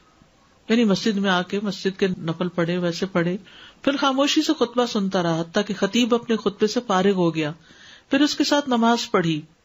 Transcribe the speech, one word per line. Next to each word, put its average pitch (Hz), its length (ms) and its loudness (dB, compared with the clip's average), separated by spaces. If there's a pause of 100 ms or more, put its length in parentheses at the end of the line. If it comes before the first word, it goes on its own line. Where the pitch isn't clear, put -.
(680)
یعنی 233 140 2
مسجد 196 340 0
میں 202 120 0
آ 180 120 2
کے 190 220 -4
مسجد 190 360 -4
کے 196 80 2
نفل 165 400 -4
پڑھے، 175 300 -2
ویسے 175 280 -2
پڑھے، 180 320 -2 (440)
پھر 277 160 0
خاموشی 277 440 2
سے 311 180 0
خطبہ 240 260 0
سنتا 196 380 -2
رہا 165 180 0
حتیٰ 185 260 -2
کہ 208 60 -4
خطیب 226 420 0
اپنے 233 220 0
خطبے 214 300 0
سے 233 200 -4
فارغ 190 240 2
ہو 175 240 0
گیا، 156 160 -2 (600)
پھر 269 100 4
اس 294 140 2
کے 311 80 0
ساتھ 285 260 0
نماز 233 420 2
پڑھی 165 300 0 (240)